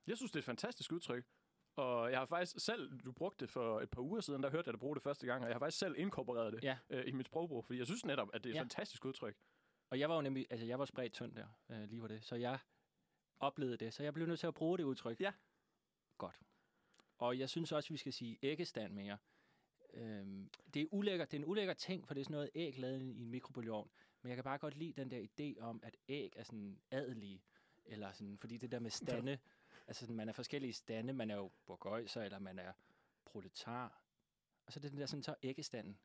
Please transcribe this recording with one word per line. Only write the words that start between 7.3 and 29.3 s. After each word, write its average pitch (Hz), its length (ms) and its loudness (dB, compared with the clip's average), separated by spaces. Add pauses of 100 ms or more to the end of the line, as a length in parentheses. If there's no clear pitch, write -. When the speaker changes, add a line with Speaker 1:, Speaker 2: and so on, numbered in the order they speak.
Speaker 1:
fordi 123 140 -2
jeg 123 80 2
synes 226 180 -2
netop, 135 280 4
at 113 120 -2
det 123 60 0
er 110 40 0
et - 20 2
Speaker 2:
Ja. 156 60 4
Speaker 1:
fantastisk - 420 -4
udtryk. 127 320 -2 (540)
Speaker 2:
Og 131 100 2
jeg 151 80 6
var 165 60 4
jo 160 60 6
nemlig, 135 300 2
altså, 117 160 0
jeg 123 120 2
var 139 60 4
spredt 123 280 -2
tynd 117 240 -6
der, 107 100 -8 (240)
øh, 107 180 -6
lige 113 120 -8
på 113 80 -6
det. 110 160 -6
Så 120 120 -2
jeg 123 220 2 (840)
oplevede 135 360 2
det, 113 180 -2
så 143 80 -4
jeg 147 120 0
blev 160 120 2
nødt 165 140 2
til 175 60 2
at 156 80 2
bruge 170 240 4
det 165 60 2
udtryk. 131 360 2
Speaker 1:
Ja. 196 120 4 (840)
Speaker 2:
Godt. 87 220 -6 (800)
Og 123 200 6
jeg 131 120 0
synes 165 220 2
også, 151 200 2
vi 151 40 -2
skal 135 160 -2
sige 117 300 -4
æggestand 135 500 2
mere. 101 260 -4 (760)
Øhm, 101 560 -6 (240)
det 143 80 4
er 156 80 2
ulækkert, 196 400 2
det 156 60 -2
er 143 60 0
en 147 80 0
ulækker 196 240 4
ting, - 320 -2
for 156 80 -6
det 139 60 0
er 139 40 0
sådan 147 100 -2
noget 147 200 0
æg 151 240 -2
lavet 131 240 0
i - 20 -2
en 117 260 -4
mikrobølgeovn. 113 600 -2 (320)
Men 123 80 -6
jeg 123 60 0
kan 127 80 -4
bare 135 140 2
godt 147 180 -2
lide 160 160 -4
den 131 180 -2
der 117 160 -2
idé 123 360 -4
om, 113 200 -4
at 113 140 -12 (120)
æg 135 280 -2
er 113 60 -8
sådan 101 380 -8 (100)
adelige, 113 520 -2 (420)
eller 104 280 -6
sådan, 101 260 -8
fordi 117 180 -6
det 117 160 -6
der 123 60 -2
med 113 120 -2
stande, 123 420 0